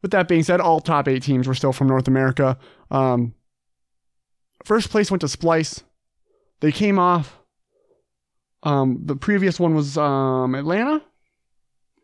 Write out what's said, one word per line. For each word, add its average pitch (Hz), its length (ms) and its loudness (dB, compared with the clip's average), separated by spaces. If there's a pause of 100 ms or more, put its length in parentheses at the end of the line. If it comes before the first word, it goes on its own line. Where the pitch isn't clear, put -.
With 196 100 -4
that 185 160 2
being 165 160 4
said, 175 180 2
all 160 200 2
top 147 260 0
eight 131 160 0
teams 131 240 0
were 131 80 -2
still 135 180 0
from 135 140 0
North 131 220 2
America. 131 500 2 (320)
Um, 123 440 0 (1300)
first 220 260 0
place 208 200 0
went 190 100 -2
to 151 80 -4
Splice. 160 560 -2 (760)
They 151 120 2
came 202 260 0
off. 175 400 0 (1300)
Um, 139 400 0
the 143 120 -4
previous 190 420 0
one 170 160 2
was, 147 240 -2
um, 135 560 0
Atlanta 208 480 -2 (1000)